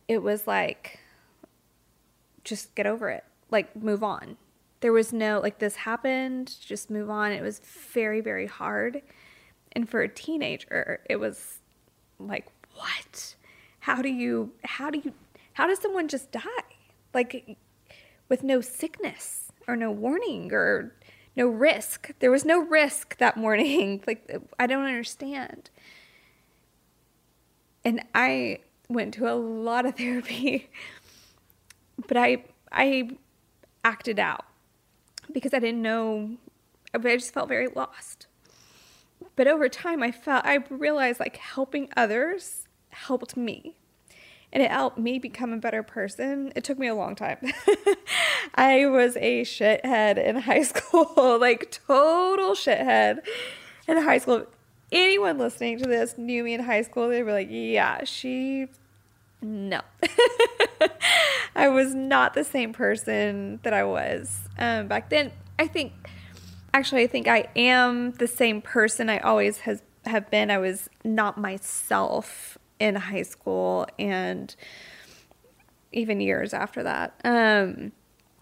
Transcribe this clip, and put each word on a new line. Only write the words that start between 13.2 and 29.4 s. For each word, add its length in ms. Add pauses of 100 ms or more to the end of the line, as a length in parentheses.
How 220
do 80
you, 420 (120)
how 260
do 140
you, 100 (400)
how 140
does 120
someone 280
just 240
die? 100 (720)
Like, 440 (680)
with 160
no 180
sickness 880 (160)
or 80
no 160
warning 600
or 420 (420)
no 120
risk. 720
There 120
was 120
no 160
risk 600
that 180
morning. 680
<laughs> 40
Like, 340 (180)
I 80
don't 180
understand. 840 (2250)
And 180 (100)
I 460 (300)
went 260
to 160
a 40
lot 500